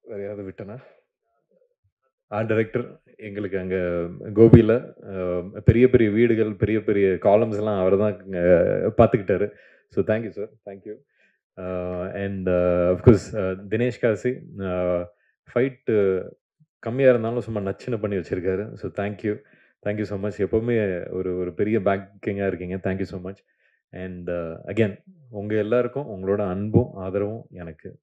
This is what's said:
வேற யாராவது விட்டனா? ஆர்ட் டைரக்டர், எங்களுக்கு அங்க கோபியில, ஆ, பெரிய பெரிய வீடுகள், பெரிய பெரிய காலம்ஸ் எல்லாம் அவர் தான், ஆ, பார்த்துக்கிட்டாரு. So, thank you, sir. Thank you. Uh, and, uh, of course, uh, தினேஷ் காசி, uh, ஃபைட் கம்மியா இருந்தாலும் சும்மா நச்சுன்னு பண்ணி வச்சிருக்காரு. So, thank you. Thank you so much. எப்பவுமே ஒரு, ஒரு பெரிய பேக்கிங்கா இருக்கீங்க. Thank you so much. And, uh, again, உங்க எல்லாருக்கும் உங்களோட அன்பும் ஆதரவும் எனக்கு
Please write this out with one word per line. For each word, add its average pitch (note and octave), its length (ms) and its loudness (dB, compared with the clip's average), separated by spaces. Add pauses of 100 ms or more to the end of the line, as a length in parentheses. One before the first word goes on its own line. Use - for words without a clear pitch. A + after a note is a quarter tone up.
வேற G2+ 200 -12
யாராவது G2+ 260 -10
விட்டனா? G2+ 300 -14 (1500)
ஆர்ட் G#2+ 200 -4
டைரக்டர், - 540 -2 (160)
எங்களுக்கு G2+ 420 -8
அங்க F#2 180 -4 (420)
கோபியில, A2+ 760 6 (220)
ஆ, F2+ 240 -2 (200)
பெரிய A#2+ 280 6
பெரிய A#2 220 4
வீடுகள், A2 440 2
பெரிய G#2 280 -2
பெரிய G2 360 2
காலம்ஸ் G#2+ 380 4
எல்லாம் G#2 240 -2
அவர் F#2+ 160 4
தான், G#2 160 2
ஆ, F#2 360 -2 (480)
பார்த்துக்கிட்டாரு. G#2 540 4 (380)
So, G2 160 -2
thank A2 160 0
you, A2 100 -8
sir. G#2 180 -10 (160)
Thank G2 200 -16
you. G#2+ 120 -14 (600)
Uh, F2+ 580 -6
and, G2 340 -4
uh, F2 420 4
of F2+ 100 0
course, G#2+ 320 6
uh, F#2+ 220 -2 (140)
தினேஷ் A#2 320 -2
காசி, A#2 300 0 (280)
uh, F2+ 480 -2 (480)
ஃபைட் G#2+ 760 0 (500)
கம்மியா B2+ 320 4
இருந்தாலும் A#2 300 0
சும்மா A2 200 -6
நச்சுன்னு G2+ 400 -4
பண்ணி G2+ 160 -2
வச்சிருக்காரு. F#2+ 560 -4
So, G#2 180 -10
thank G2+ 320 -6
you. G#2 180 -4 (460)
Thank G#2 120 -4
you G#2+ 40 -2
so G2+ 160 -6
much. G2+ 180 -4
எப்பவுமே G#2+ 760 0
ஒரு, F#2 260 -4
ஒரு F2+ 180 -4
பெரிய G#2+ 240 0
பேக்கிங்கா G2 680 -2
இருக்கீங்க. F2+ 300 -4
Thank F#2+ 220 -2
you G2 40 -2
so F#2 280 -8
much. G2+ 60 -16 (540)
And, F2+ 400 -10
uh, E2+ 260 -6 (100)
again, G2+ 380 -2 (260)
உங்க G#2+ 260 -6
எல்லாருக்கும் A#2+ 520 -2
உங்களோட G2 400 -2
அன்பும் G#2+ 460 0
ஆதரவும் G2 560 -4
எனக்கு F2+ 520 -16